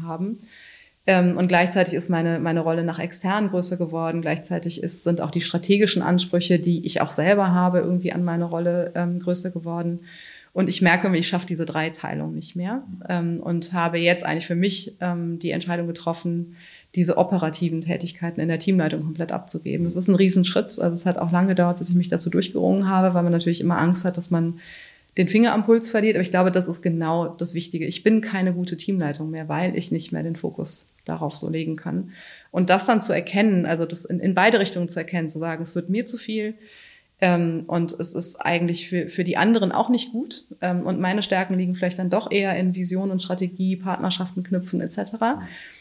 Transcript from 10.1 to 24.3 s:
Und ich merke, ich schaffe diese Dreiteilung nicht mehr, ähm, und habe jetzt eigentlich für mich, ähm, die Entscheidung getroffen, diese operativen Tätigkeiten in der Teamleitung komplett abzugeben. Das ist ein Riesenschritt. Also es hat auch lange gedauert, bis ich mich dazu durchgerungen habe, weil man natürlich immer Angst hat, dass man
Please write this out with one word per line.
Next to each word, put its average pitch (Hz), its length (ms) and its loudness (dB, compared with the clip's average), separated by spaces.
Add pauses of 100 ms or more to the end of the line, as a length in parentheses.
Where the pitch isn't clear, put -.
Und 180 180 0
ich - 140 0
merke, 180 340 4
ich 175 100 0
schaffe 175 200 -2
diese 165 180 -4
Dreiteilung 160 720 -6
nicht 156 200 -12
mehr, 202 280 -6 (260)
ähm, 170 300 -2
und 170 340 -4
habe 170 240 0
jetzt 170 260 4
eigentlich 160 220 -2
für 180 80 -4
mich, 190 480 -2
ähm, 170 380 -4
die 170 100 -4
Entscheidung 175 380 -2
getroffen, 170 720 -4 (360)
diese 175 240 2
operativen 165 640 0
Tätigkeiten 170 580 -6
in 165 100 0
der 160 100 0
Teamleitung 156 420 2
komplett 160 300 -6
abzugeben. - 520 -4
Das 170 120 -2
ist 180 120 0
ein 196 80 6
Riesenschritt. 185 640 4
Also 175 140 0
es 170 140 -4
hat 180 100 0
auch 170 140 -2
lange 180 160 4
gedauert, 180 320 2
bis 175 100 -4
ich 175 60 4
mich 180 120 4
dazu 165 220 -2
durchgerungen 185 580 2
habe, 185 280 4
weil 175 80 4
man 175 80 4
natürlich 170 300 2
immer 175 180 2
Angst 180 260 4
hat, 180 100 0
dass 175 140 -6
man 165 300 0 (580)